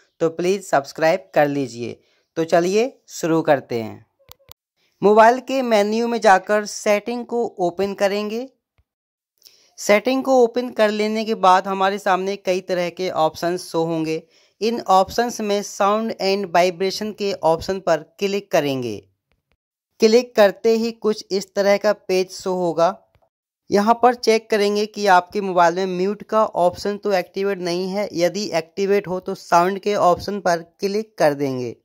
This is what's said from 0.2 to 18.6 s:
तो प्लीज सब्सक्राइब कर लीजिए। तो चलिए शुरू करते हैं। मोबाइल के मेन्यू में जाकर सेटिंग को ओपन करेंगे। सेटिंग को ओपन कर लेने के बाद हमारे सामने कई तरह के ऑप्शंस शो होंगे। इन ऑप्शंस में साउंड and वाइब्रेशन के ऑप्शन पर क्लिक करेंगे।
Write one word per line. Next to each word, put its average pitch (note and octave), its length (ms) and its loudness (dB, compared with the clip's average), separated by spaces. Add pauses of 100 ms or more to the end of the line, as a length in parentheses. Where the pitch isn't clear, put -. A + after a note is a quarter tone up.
तो E3 100 2
प्लीज F#3 340 -2
सब्सक्राइब D#3+ 720 0
कर D3+ 140 4
लीजिए। A#2+ 520 -6 (360)
तो E3 80 -2
चलिए F#3 480 0 (180)
शुरू E3 320 -2
करते C3 400 0
हैं। G#2+ 220 -14 (1000)
मोबाइल A3 380 6
के C4 220 -4
मेन्यू A3+ 460 0
में A#3 120 -4
जाकर G#3 460 2
सेटिंग A3 600 -4
को A#3 180 -4 (160)
ओपन F#3 340 -2
करेंगे। G#3 540 -4 (1300)
सेटिंग A#3+ 460 0
को C4 80 0 (100)
ओपन B3 280 0
कर G#3+ 200 2
लेने G#3+ 340 -2
के A3 100 -4
बाद F#3 340 4
हमारे G3 300 -2
सामने F#3+ 380 -2
कई F#3+ 240 -4
तरह F3+ 300 -4
के F3+ 200 -6
ऑप्शंस E3+ 520 -2
शो E3 220 -4
होंगे। D#3+ 380 -4 (380)
इन A3+ 200 -2 (100)
ऑप्शंस F#3+ 500 0
में G3+ 220 -2
साउंड G#3 500 -2 (100)
and G3 320 -2
वाइब्रेशन F#3 580 0
के G3 200 -6 (120)
ऑप्शन E3 360 0
पर D#3+ 220 0 (160)
क्लिक G3+ 340 -4
करेंगे। C3 440 -2 (1040)